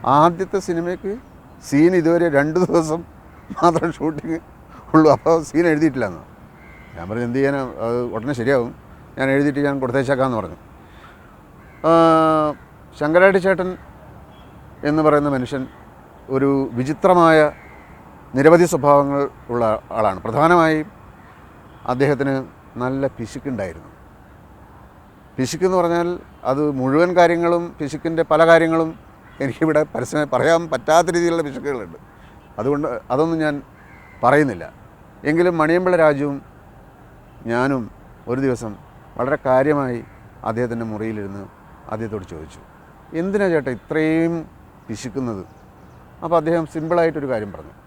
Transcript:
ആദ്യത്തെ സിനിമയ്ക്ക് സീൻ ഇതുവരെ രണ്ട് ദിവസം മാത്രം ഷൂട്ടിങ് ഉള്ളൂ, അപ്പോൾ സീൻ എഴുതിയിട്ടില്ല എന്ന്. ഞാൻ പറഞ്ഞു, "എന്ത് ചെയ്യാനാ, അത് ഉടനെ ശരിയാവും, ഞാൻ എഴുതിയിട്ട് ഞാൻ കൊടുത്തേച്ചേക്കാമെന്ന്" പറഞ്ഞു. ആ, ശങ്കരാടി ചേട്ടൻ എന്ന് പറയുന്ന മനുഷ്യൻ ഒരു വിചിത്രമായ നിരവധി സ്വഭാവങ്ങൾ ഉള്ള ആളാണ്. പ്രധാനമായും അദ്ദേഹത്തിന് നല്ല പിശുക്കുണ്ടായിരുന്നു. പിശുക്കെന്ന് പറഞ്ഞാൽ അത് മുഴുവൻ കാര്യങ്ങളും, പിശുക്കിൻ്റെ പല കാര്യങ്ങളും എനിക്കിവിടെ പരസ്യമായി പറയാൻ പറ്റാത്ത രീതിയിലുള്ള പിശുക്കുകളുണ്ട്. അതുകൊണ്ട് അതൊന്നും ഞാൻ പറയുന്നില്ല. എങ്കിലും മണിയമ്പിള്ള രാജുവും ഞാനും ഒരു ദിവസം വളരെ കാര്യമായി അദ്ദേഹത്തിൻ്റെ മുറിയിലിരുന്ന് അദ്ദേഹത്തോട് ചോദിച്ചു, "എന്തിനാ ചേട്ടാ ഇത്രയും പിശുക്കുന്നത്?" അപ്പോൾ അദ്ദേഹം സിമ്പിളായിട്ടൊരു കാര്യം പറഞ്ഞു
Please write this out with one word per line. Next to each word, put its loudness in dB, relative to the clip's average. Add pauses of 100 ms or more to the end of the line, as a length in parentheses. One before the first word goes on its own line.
ആദ്യത്തെ 2
സിനിമയ്ക്ക് -6 (500)
സീൻ 4
ഇതുവരെ 2
രണ്ട് 0
ദിവസം -2 (580)
മാത്രം 0
ഷൂട്ടിങ് -6 (560)
ഉള്ളൂ, 6
അപ്പോൾ 2
സീൻ 0
എഴുതിയിട്ടില്ല 0
എന്ന്. -10 (720)
ഞാൻ -12
പറഞ്ഞു, -4
"എന്ത് -4
ചെയ്യാനാ, 0
അത് -4
ഉടനെ -6
ശരിയാവും, 0 (440)
ഞാൻ 0
എഴുതിയിട്ട് 0
ഞാൻ -2
കൊടുത്തേച്ചേക്കാമെന്ന്" 0
പറഞ്ഞു. -8 (1300)
ആ, 4 (1080)
ശങ്കരാടി 4
ചേട്ടൻ -2 (1080)
എന്ന് 0
പറയുന്ന 4
മനുഷ്യൻ -4 (600)
ഒരു 0
വിചിത്രമായ 4 (840)
നിരവധി 8
സ്വഭാവങ്ങൾ 2 (220)
ഉള്ള 0 (120)
ആളാണ്. -2
പ്രധാനമായും 0 (920)
അദ്ദേഹത്തിന് -2 (320)
നല്ല -4
പിശുക്കുണ്ടായിരുന്നു. -10 (1500)
പിശുക്കെന്ന് -2
പറഞ്ഞാൽ 0 (260)
അത് 0
മുഴുവൻ 0
കാര്യങ്ങളും, 2
പിശുക്കിൻ്റെ -4
പല 4
കാര്യങ്ങളും 4 (420)
എനിക്കിവിടെ 0 (120)
പരസ്യമായി -4
പറയാൻ 2
പറ്റാത്ത 2
രീതിയിലുള്ള 0
പിശുക്കുകളുണ്ട്. -8 (600)
അതുകൊണ്ട് -2 (100)
അതൊന്നും 0
ഞാൻ -2 (600)
പറയുന്നില്ല. 2 (520)
എങ്കിലും 0
മണിയമ്പിള്ള 2
രാജുവും 2 (1040)
ഞാനും -2 (380)
ഒരു -4
ദിവസം -4 (400)
വളരെ -2
കാര്യമായി 0 (400)
അദ്ദേഹത്തിൻ്റെ -4
മുറിയിലിരുന്ന് -10 (260)
അദ്ദേഹത്തോട് -8
ചോദിച്ചു, -16 (580)
"എന്തിനാ -2
ചേട്ടാ 0
ഇത്രയും -2 (400)
പിശുക്കുന്നത്?" -8 (760)
അപ്പോൾ 0
അദ്ദേഹം 0
സിമ്പിളായിട്ടൊരു -2
കാര്യം -6
പറഞ്ഞു -18 (120)